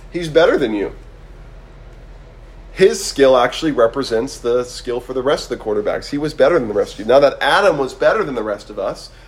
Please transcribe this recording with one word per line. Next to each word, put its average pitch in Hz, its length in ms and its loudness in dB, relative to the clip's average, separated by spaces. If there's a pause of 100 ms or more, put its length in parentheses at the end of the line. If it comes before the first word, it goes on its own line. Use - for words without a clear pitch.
(100)
He's 170 180 -6
better 160 280 4
than 117 160 -2
you." 101 200 -4 (1800)
His 208 320 2
skill 131 320 4
actually 127 360 0
represents 117 680 0
the 120 260 -2
skill 120 360 -8
for 123 120 -12
the 127 100 -4
rest 131 280 -2
of 120 80 -6
the - 60 -18
quarterbacks. 104 440 -4
He 143 100 -6
was 151 140 -4
better 160 260 4
than 120 100 -2
the 104 60 -6
rest - 200 -2
of - 60 -14
you. 117 40 -12
Now 127 160 6
that 139 220 4
Adam 170 340 2
was 135 160 -4
better 190 320 0
than 143 100 -6
the 113 80 -4
rest 104 280 -8
of 104 80 -12
us, 101 320 -8 (180)